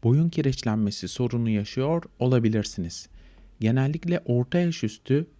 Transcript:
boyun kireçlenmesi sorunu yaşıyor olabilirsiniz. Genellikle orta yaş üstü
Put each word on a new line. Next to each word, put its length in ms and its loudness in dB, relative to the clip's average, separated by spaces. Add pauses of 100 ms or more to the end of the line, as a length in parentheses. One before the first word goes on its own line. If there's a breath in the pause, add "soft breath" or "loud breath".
boyun 260 4
kireçlenmesi 760 0
sorunu 420 -2
yaşıyor 540 0 (160)
olabilirsiniz. 880 0 (500 soft breath)
Genellikle 640 0
orta 340 0
yaş 240 0
üstü 440 0 (120)